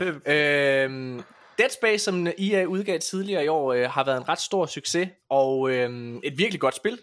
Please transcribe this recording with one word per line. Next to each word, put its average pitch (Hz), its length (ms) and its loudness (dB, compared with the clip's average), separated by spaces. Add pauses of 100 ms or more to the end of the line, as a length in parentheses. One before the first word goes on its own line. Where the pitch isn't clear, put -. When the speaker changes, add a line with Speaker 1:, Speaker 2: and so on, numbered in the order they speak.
Speaker 1:
<laughs> 180 40 -2 (200)
Det - 40 -4 (560)
Speaker 2:
Øhm, 131 380 -8 (360)
Dead 247 120 4
Space, 214 340 0
som 180 220 0 (120)
E 196 180 0
A 185 80 4
udgav 185 340 -2
tidligere 190 460 -2
i 151 40 2
år, 147 240 2
øh, 123 180 2
har 135 140 0
været 131 120 0
en 123 120 -6
ret 165 120 -2
stor 185 260 0
succes, 170 420 -2 (220)
og, 135 400 4
øhm, 120 540 -2
et 139 140 -6
virkelig 190 220 -2
godt 135 160 0
spil, 226 260 -4